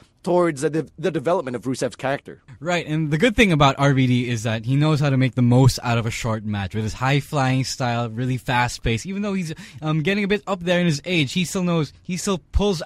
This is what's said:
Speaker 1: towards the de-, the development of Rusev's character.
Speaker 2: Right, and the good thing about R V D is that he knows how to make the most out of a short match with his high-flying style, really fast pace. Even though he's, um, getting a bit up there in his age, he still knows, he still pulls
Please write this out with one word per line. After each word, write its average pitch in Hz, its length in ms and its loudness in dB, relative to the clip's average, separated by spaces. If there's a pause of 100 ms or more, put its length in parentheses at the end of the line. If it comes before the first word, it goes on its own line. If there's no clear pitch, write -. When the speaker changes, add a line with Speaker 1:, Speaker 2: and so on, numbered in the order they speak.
(240)
Speaker 1:
towards 175 380 2
the 151 80 0
de-, 151 180 -2 (120)
the 170 120 -2
development 147 440 -2
of 107 80 -8
Rusev's 127 320 -4
character. 131 460 -6 (180)
Speaker 2:
Right, 170 260 -2
and 156 260 -2
the 156 60 0
good 220 180 4
thing 214 160 6
about 143 280 4
R 139 140 4
V 131 140 4
D 123 220 2
is 113 140 -4
that 113 220 -4
he 131 100 0
knows 147 240 2
how 147 100 0
to 135 80 2
make 127 180 2
the 131 80 2
most 123 400 6
out 120 140 0
of 113 80 -2
a 113 60 -4
short 110 320 -6
match 101 320 -6
with 110 80 -2
his 104 100 -4
high-flying 131 720 0
style, 120 460 -4
really 127 280 -4
fast 123 460 -2
pace. 117 220 -2
Even 196 160 -6
though 208 120 -4
he's, 170 200 -4 (280)
um, 156 200 0
getting 196 220 0
a 196 40 -2
bit 208 180 0
up 190 140 -4
there 175 200 2
in 175 60 2
his 147 200 2
age, 165 280 0
he 180 120 0
still 185 180 -4
knows, 170 300 0 (100)
he 180 140 -8
still 190 220 -2 (120)
pulls 196 340 2